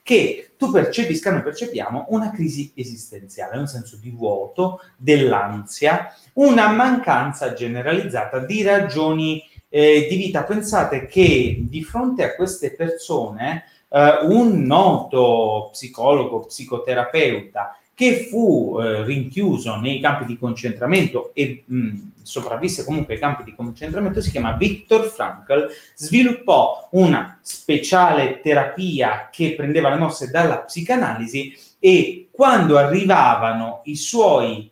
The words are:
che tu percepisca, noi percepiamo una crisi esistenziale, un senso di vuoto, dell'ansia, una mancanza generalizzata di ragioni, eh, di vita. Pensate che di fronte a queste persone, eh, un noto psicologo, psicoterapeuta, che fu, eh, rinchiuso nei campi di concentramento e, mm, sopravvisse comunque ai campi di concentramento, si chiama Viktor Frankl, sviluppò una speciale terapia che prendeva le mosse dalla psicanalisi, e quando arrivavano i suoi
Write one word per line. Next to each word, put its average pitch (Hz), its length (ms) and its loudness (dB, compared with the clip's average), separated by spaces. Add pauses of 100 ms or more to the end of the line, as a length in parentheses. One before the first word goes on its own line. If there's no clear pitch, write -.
che - 560 0
tu - 140 -2
percepisca, 170 600 0
noi - 120 -2
percepiamo 147 680 -8
una 214 220 -2
crisi 143 440 -6
esistenziale, 107 840 -14
un 143 100 -6
senso 110 340 -14
di 123 80 -16
vuoto, 117 720 -4 (160)
dell'ansia, 123 1200 0 (200)
una 233 340 6
mancanza 147 840 0
generalizzata 123 880 -4
di 202 240 -4
ragioni, 156 800 0 (240)
eh, 151 420 6
di 190 60 -2
vita. 180 280 -2
Pensate 196 640 -2
che 147 500 4 (100)
di 156 160 -8
fronte 247 400 -4
a - 120 -4
queste 180 380 -6
persone, 156 920 -6 (240)
eh, 147 320 6
un 214 400 4
noto 123 1120 2
psicologo, 123 720 -2
psicoterapeuta, 120 1300 -4 (160)
che - 360 0
fu, 156 500 0
eh, 110 240 -2
rinchiuso 139 760 -4
nei 131 220 -4
campi 131 260 -2
di 120 120 -8
concentramento 123 960 -2
e, 127 360 -4
mm, 117 260 -4 (260)
sopravvisse 131 640 -8
comunque 139 300 -6
ai - 40 -12
campi 143 240 -4
di - 120 -18
concentramento, 160 680 -6
si - 80 -4
chiama 117 220 -4
Viktor 214 540 0
Frankl, - 640 -2 (280)
sviluppò 185 960 2
una 160 500 2
speciale 151 1000 0
terapia 139 880 -2
che 160 240 -2
prendeva 143 340 0
le 143 80 0
mosse 135 320 -4
dalla 151 300 0
psicanalisi, 135 1000 -6 (220)
e - 500 4
quando 196 480 4
arrivavano 120 1080 2
i 147 100 -8
suoi 123 760 0